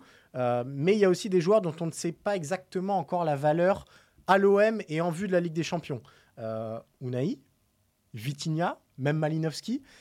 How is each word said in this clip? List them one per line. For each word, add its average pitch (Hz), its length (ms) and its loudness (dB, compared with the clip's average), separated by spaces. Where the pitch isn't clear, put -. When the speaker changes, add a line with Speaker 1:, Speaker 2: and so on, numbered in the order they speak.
Speaker 1:
euh, 123 320 0
mais 139 260 0
il 220 60 2
y 202 60 6
a 185 40 8
aussi 180 200 0
des 185 120 4
joueurs 202 200 4
dont 165 180 -2
on 170 80 -4
ne 156 40 -6
sait 170 200 -6
pas 202 240 -4
exactement 185 640 -4
encore 175 260 -2
la 147 100 2
valeur 165 500 2
à 190 100 6
l'O 196 220 6
M 220 300 2
et 156 120 -2
en 175 80 0
vue 170 180 -4
de 180 40 -4
la 180 80 4
Ligue 170 140 -4
des 165 100 -2
Champions. 151 400 -6
Euh, 113 420 -8
Unai, 131 380 -4
Vitinha, 156 680 -4
même 143 200 0
Malinowski. 160 640 -2
Speaker 2:
Tout - 60 -20
à - 160 -20